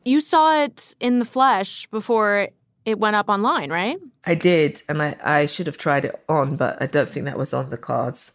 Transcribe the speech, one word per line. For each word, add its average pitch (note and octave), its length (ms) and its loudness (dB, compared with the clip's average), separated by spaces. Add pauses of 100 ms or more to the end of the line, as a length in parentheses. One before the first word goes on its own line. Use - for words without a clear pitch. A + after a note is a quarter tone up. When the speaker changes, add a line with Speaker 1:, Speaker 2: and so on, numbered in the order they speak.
Speaker 1:
You C4+ 160 2
saw D#4 440 4
it - 360 -8
in B3 200 2
the A#3 60 0
flesh A#3+ 680 0
before G#3+ 580 0 (340)
it G#3+ 160 -2
went G#3+ 160 2
up G#3 140 0
online, G#3 420 0
right? G3 260 -2 (280)
Speaker 2:
I F3 100 2
did, E3 540 2
and D3+ 120 -2
I, D3 220 -2
I D3 220 2
should E3 220 -6
have C#3+ 100 -8
tried C#3+ 260 0
it - 240 -8
on, C#3+ 300 0
but - 240 -2
I C3+ 60 0
don't C#3+ 200 2
think B2 180 -8
that C#3 120 -6
was B2+ 160 -4
on C3 160 -4
the A#2 80 -8
cards. - 580 -4